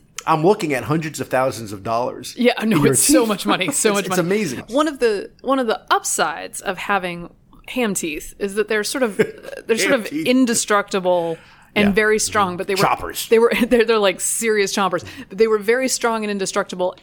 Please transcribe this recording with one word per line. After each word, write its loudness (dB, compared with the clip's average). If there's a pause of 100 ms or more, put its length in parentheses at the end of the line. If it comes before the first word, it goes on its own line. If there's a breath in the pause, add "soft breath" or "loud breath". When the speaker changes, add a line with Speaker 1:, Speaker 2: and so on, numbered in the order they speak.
(280)
Speaker 1:
I'm 2
looking 2
at -2
hundreds -2
of -6
thousands -2
of -12
dollars -4
Speaker 2:
Yeah, 4 (100)
no, 2
Speaker 1:
in 2
your 4
Speaker 2:
it's 2
so 6
Speaker 1:
teeth. 0
Speaker 2:
much -2
money, 0
so 2
Speaker 1:
<laughs> 2
It's, -
Speaker 2:
much -2
Speaker 1:
it's -6
Speaker 2:
money. 2
Speaker 1:
amazing. -2 (100)
Speaker 2:
One 0
of -8
the, 0 (100)
one 0
of 0
the -2 (100)
upsides -2
of -6
having -4 (360)
ham -2
teeth -8
is -4
that 0
they're 0
sort -2
of, -2
Speaker 1:
<laughs> -4
Speaker 2:
they're 2
sort 2
Speaker 1:
Ham 2
Speaker 2:
of -8
Speaker 1:
teeth. -4
Speaker 2:
indestructible 2 (400 loud breath)
and 4
Speaker 1:
Yeah. 2
Speaker 2:
very 4
strong, 0
but -6
they 0
were, 2
Speaker 1:
Choppers. -2
Speaker 2:
they 4
were, 4
<laughs> 2
they're, 4
they're, 2
like, 0
serious 0
chompers. 0 (240 loud breath)
But -16
they 4
were 2
very 0
strong -2
and -4
indestructible, -4